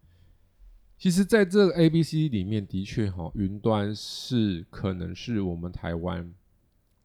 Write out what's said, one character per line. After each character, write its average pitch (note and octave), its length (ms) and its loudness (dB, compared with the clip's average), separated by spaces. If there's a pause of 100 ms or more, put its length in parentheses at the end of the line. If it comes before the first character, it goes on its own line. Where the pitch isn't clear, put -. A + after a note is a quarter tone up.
(960)
其 F#3+ 120 0
实 F3+ 160 4
在 G#3 200 4
这 G3 220 6
个 D3+ 100 2
A D#3+ 120 8
B E3 140 4
C D#3 240 0
里 G#2+ 160 0
面， G#2 240 -2
的 F#2+ 160 -4
确 G2+ 260 -2
哈， F2 240 -6
云 G2+ 260 -4
端 G#2+ 360 0
是 G#2 720 -2
可 F#2+ 240 -4
能 F2+ 220 -8
是 A2 260 -4
我 F2+ 140 -2
们 E2+ 160 -8
台 E2+ 240 -6
湾 F2 360 -6 (720)